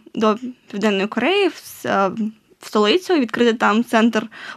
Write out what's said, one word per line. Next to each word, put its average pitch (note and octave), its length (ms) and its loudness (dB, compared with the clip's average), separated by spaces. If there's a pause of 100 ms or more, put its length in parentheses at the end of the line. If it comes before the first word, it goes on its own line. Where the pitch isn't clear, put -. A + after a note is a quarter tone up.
(140)
до A3 240 2 (320)
Південної G3+ 360 0
Кореї, E4+ 420 0
в - 80 -4
с-, - 320 -12 (180)
е, - 20 0 (520)
в - 60 -20
столицю, A3+ 480 0
відкрити A#3+ 400 2
там A3 300 2
центр A3 420 2 (300)